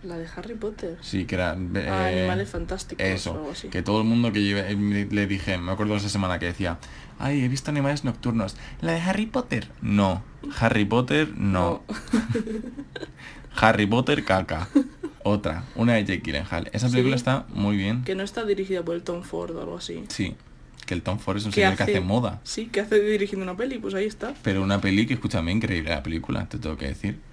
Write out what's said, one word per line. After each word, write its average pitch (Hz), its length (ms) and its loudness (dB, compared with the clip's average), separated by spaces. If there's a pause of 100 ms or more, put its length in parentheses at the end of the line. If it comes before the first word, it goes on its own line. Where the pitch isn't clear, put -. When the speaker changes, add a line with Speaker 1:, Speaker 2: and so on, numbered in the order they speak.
Speaker 1:
¿La 175 140 -10
de 165 180 -8
Harry 220 200 -10
Potter? 202 460 -6
Speaker 2:
Sí, 92 240 -2
que 82 100 -4
era, 90 160 2
Speaker 1:
Ah, 82 40 -2 (560)
Speaker 2:
eh, 92 100 2
Speaker 1:
Animales 190 280 0
Fantásticos - 560 -4
Speaker 2:
eso, 92 260 0
Speaker 1:
o 82 40 -4
algo 78 160 -6
así. - 180 -10
Speaker 2:
que 90 140 -2
todo 104 180 2
el 110 60 4
mundo 117 260 4
que 104 80 2
lleve, 101 300 2
eh, 104 40 0
le, 101 300 2
le 101 220 2
dije, 95 320 -2
me 87 120 -2
acuerdo 104 240 0
esa 101 140 0
semana 95 300 2
que 87 80 -2
decía, 87 320 -2 (400)
"Ay, 139 240 2
he 127 40 4
visto 135 240 -2
Animales 143 320 2
Nocturnos, 113 540 -2 (240)
¿la 165 120 0
de 165 80 0
Harry 196 260 0
Potter?". 220 420 -2 (120)
"No, 101 400 4 (380)
Harry 110 260 6
Potter, 127 520 4
no". 90 500 2
Speaker 1:
No. 208 80 -6
<laughs> - 1600 -6
Speaker 2:
Harry 110 320 6
Potter, 123 380 2
caca. 92 420 0 (560)
Otra, 90 400 0 (120)
una 117 180 4
de 107 120 4
Jake 92 180 0
Gyllenhaal. 80 500 -2
Esa 123 160 2
película 127 280 4
Speaker 1:
Sí. 123 40 0
Speaker 2:
está 131 280 0
muy 101 260 2
bien. 104 280 0
Speaker 1:
Que 190 120 -2
no 190 80 -2
está 226 220 -4
dirigida 190 380 0
por 170 120 -2
el 175 80 -6
Tom 175 200 -4
Ford 170 320 -6
o - 60 -8
algo - 160 -8
así. 82 320 -8
Speaker 2:
Sí, - 260 -4 (500)
que - 80 -4
el 87 80 -2
Tom - 180 -2
Ford 98 180 -2
es 104 80 -4
un 104 60 -2
Speaker 1:
Que 202 100 4
Speaker 2:
señor 190 140 6
que - 80 0
Speaker 1:
hace 101 140 2
Speaker 2:
hace 95 40 2
moda. 104 420 2
Speaker 1:
Sí, - 240 -8
que 196 120 0
hace 214 220 4
dirigiendo 202 420 0
una 180 140 -6
peli, 247 220 -4
pues 196 160 -6
ahí 196 100 0
está. 214 280 -6 (100)
Speaker 2:
Pero 95 200 2
una 98 160 2
peli 98 280 4
que, 127 80 0
escúchame, 87 360 0
increíble 95 380 0
la 73 140 -2
película, 82 440 -4
te - 120 -8
tengo 78 180 -4
que 71 100 -6
decir. - 320 -4 (120)